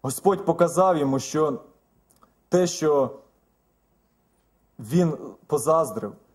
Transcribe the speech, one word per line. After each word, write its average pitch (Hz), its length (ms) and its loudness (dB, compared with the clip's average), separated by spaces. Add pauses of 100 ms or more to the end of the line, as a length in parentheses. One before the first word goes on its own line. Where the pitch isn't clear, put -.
Господь 196 440 -2
показав 170 520 2
йому, 135 220 0
що 151 400 -2 (880)
те, 175 180 2
що 147 440 0 (1700)
він 156 340 0 (340)
позаздрив 127 640 -2 (220)